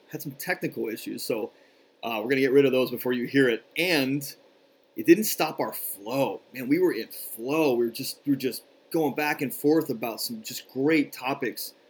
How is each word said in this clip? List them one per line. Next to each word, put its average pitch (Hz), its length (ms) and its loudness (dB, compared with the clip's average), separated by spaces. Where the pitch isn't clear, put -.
Had 151 120 -10
some 143 100 -10
technical 156 560 -6
issues, 110 340 -8
so, 107 300 -4
uh, 113 180 -4
we're 117 100 -4
gonna 135 100 2
get 135 100 4
rid 139 140 8
of 127 80 2
those 127 180 2
before 123 220 -4
you 120 140 -2
hear 131 220 4
it. 113 160 -2
And 143 560 0
it 110 100 -4
didn't 202 180 8
stop 160 360 -2
our 113 120 -2
flow. 113 680 -4
Man, 127 160 -8
we 160 120 4
were 170 120 4
in 110 140 -4
flow. 135 380 2
We 120 100 2
were 113 80 -2
just, - 340 -8
we 143 60 4
were 135 40 4
just 135 280 -4
going 151 240 0
back 151 280 -2
and 127 120 -4
forth 156 360 2
about 113 300 -6
some 110 220 -8
just - 300 -12
great 143 400 2
topics 127 640 -6